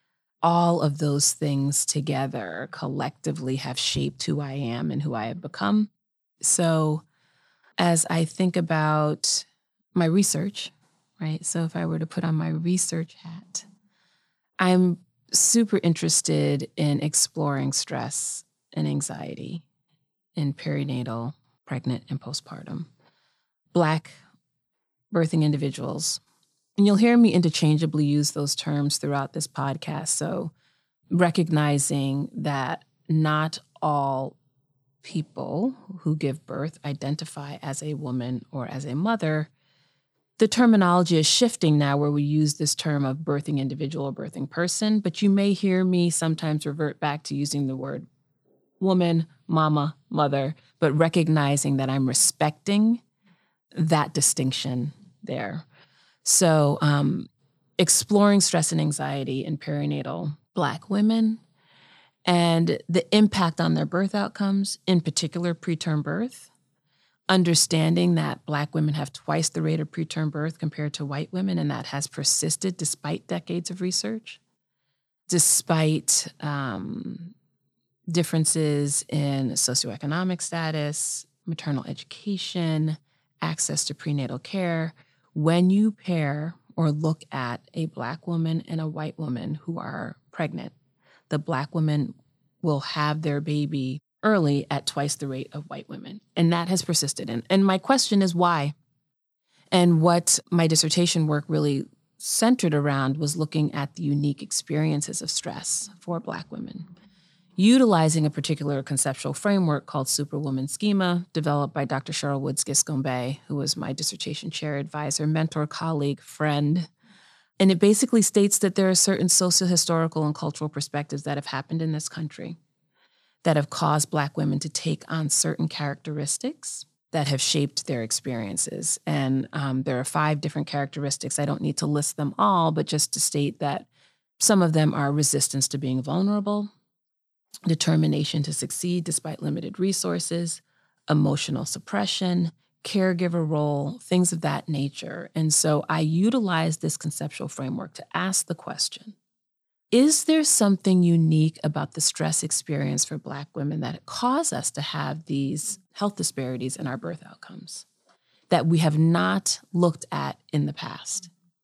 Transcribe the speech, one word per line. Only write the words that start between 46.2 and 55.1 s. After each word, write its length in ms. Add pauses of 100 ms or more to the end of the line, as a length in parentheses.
revert 360
back 240
to 120
using 300
the 100
word 300 (720)
woman, 460 (220)
mama, 480 (160)
mother, 420 (240)
but 160
recognizing 840
that 120
I'm 180
respecting 960 (720)
that 380
distinction 800 (300)